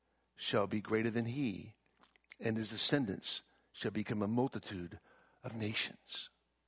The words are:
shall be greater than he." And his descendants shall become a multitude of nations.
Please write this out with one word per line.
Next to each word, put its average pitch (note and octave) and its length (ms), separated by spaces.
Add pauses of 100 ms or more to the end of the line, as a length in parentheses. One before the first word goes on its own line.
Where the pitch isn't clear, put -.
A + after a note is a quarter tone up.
(360)
shall G2+ 320
be G#2+ 140
greater A2 280
than A2+ 160
he." A2+ 480 (680)
And A2+ 180
his G#2+ 120
descendants A2+ 720 (300)
shall - 200
become G#2+ 300
a G2+ 60
multitude G#2+ 720 (440)
of A2 120
nations. - 720 (380)